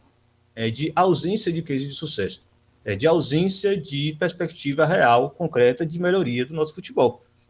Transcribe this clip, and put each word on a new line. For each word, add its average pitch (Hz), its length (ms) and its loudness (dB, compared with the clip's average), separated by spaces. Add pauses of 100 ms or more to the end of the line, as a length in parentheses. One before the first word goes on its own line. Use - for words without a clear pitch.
(540)
é 113 160 -2
de 147 240 -6
ausência 180 560 2
de 165 120 -4
case 139 260 -4
de 139 60 -10
sucesso, - 480 -6 (420)
é 104 100 -4
de 107 120 -2
ausência 170 680 2
de 147 420 -4
perspectiva 160 680 -2
real, 143 440 4
concreta, 131 540 2
de 165 160 -6
melhoria 170 460 0
do 156 80 -14
nosso 156 200 -4
futebol, - 500 0 (260)